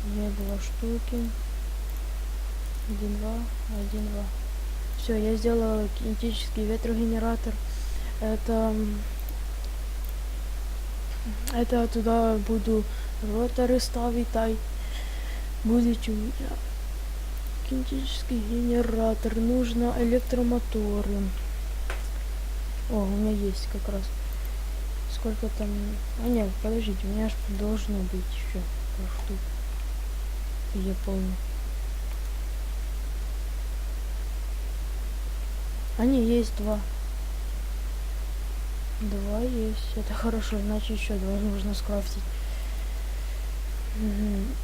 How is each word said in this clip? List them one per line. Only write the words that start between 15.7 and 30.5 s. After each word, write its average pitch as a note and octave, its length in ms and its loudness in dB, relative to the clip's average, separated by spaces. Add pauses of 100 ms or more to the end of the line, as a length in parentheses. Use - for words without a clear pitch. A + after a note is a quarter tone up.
у G#3+ 40 0
меня G#3+ 160 0 (1400)
кинетический C4 680 -2
генератор. A3+ 960 2
Нужно A#3 640 4
электромоторы. A3+ 1300 2 (1600)
О, G#3+ 140 2
у - 20 2
меня G#3 280 2
есть G3+ 380 0
как G3+ 220 -2
раз. G3 80 0 (1120)
Сколько A3 340 -2 (120)
там? G#3 100 0 (560)
А - 20 2
нет, A3+ 220 4 (140)
подождите, A3 400 0
у G3 60 0
меня G#3+ 180 2
аж G#3+ 60 0 (260)
должно G#3 400 0
быть F#3 340 0
ещё - 260 -2 (380)
пару F#3 120 -2 (140)
штук. G3 140 -2 (1400)